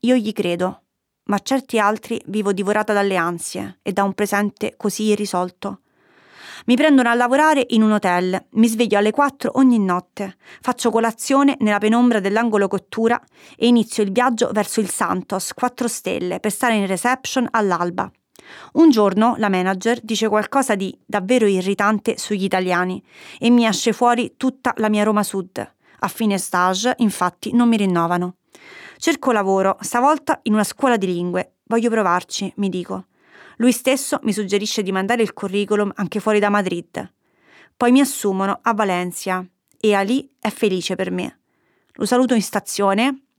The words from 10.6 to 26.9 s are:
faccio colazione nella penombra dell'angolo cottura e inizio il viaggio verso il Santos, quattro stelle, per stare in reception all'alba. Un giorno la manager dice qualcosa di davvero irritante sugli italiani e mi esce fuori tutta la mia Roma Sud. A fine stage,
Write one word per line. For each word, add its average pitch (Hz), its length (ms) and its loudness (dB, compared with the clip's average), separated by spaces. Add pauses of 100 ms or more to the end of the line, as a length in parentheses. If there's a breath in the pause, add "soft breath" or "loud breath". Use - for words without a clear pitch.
faccio 247 300 -2
colazione 262 680 0
nella 214 180 2
penombra 226 420 2
dell'angolo 208 480 0
cottura 226 520 -2 (360 loud breath)
e - 100 0
inizio 233 360 2
il 196 100 -2
viaggio 240 400 0
verso 214 280 -2
il 196 100 -4
Santos, 185 640 -6
quattro 247 340 -4
stelle, 180 500 -6
per 214 120 -4
stare 233 260 0
in 196 100 0
reception 247 640 -2
all'alba. 180 600 -2 (640 loud breath)
Un 320 180 6
giorno 214 480 4
la 214 100 0
manager 190 540 -2
dice 220 260 -2
qualcosa 214 460 0
di 190 220 -6 (100)
davvero 208 400 2
irritante 202 720 0
sugli 196 260 -4
italiani 185 580 -2 (360 loud breath)
e 233 100 0
mi 240 180 6
esce 220 260 0
fuori 240 440 0
tutta 262 400 -2
la 220 120 0
mia 208 160 2
Roma 208 180 2
Sud. - 520 -8 (280 soft breath)
A 190 60 -4
fine 208 280 0
stage, 190 600 0